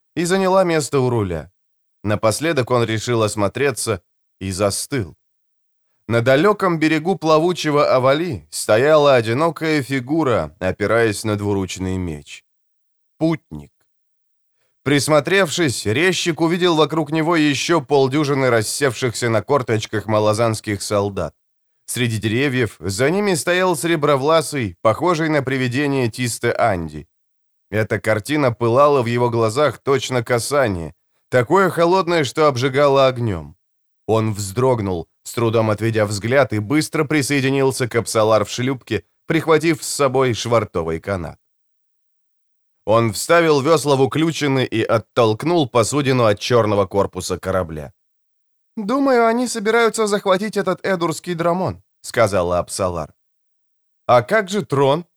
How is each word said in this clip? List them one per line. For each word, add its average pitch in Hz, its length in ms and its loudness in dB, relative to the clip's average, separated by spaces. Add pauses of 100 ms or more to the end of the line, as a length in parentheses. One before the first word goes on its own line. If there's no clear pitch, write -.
(160)
и 165 100 -2
заняла 190 380 2
место 160 360 0
у 127 100 2
руля. 90 420 -4 (520)
Напоследок 117 680 0
он 120 140 2
решил 113 380 -2
осмотреться 107 800 -2 (380)
и 95 120 -6
застыл. 95 640 -4 (920)
На 117 140 0
далеком 165 580 2
берегу 156 360 0
плавучего 156 800 2
Авали 135 540 0
стояла 143 680 4
одинокая 147 640 0
фигура, 127 800 -2
опираясь 101 640 0
на 107 120 -2
двуручный 98 600 -4
меч. 80 460 -10 (760)
Путник. 139 540 -6 (1120)
Присмотревшись, 147 1000 0
резчик 156 560 -2
увидел 170 340 0
вокруг 156 360 0
него 160 240 0
еще 151 460 0
полдюжины 135 680 0
рассевшихся 120 800 -2
на 113 120 0
корточках 113 640 -2
малазанских 107 760 0
солдат. 101 540 -4 (500)
Среди 117 320 -4
деревьев 120 600 -2
за 98 300 -2
ними 196 260 0
стоял 180 400 0
сребровласый, 147 1080 0
похожий 156 480 0
на 151 140 0
привидение 131 680 -2
Тисте 120 420 -4
Анди. 82 560 -2 (640)
Эта 107 300 -2
картина 120 520 0
пылала 131 520 2
в - 20 -6
его 120 240 0
глазах 117 480 0
точно 131 460 -2
касание, 113 680 -2 (360)
такое 160 400 2
холодное, 170 540 2
что 151 240 0
обжигало 135 600 4
огнем. 107 480 -4 (520)
Он 110 260 2
вздрогнул — 98 720 -2 (160)
с - 100 -16
трудом 113 360 0
отведя 107 360 0
взгляд, 113 480 0
и 107 60 -2
быстро 147 460 -2
присоединился 135 800 0
к 117 120 -4
Апсалар 107 460 2
в - 40 -10
шлюпке, 123 540 -4 (240)
прихватив 160 560 2
с - 40 -8
собой 131 460 0
швартовый 95 640 -2
канат. 85 380 -8 (1500)
Он 113 260 2
вставил 160 500 2
весла 143 340 2
в 135 60 2
уключины 139 640 0
и 110 180 -2
оттолкнул 120 840 0
посудину 127 560 2
от 104 140 2
черного 107 480 2
корпуса 92 500 -4
корабля. 82 560 -6 (840)
«Думаю, 240 480 2
они 233 220 0
собираются 220 600 0
захватить 196 500 0
этот 185 280 -2
эдурский 175 500 -2
драмон», 170 480 -2 (180)
сказала 95 580 2
Апсалар. 87 540 -4 (920)
«А 123 160 6
как 202 260 -2
же 190 160 -4
трон?» 143 400 2 (120)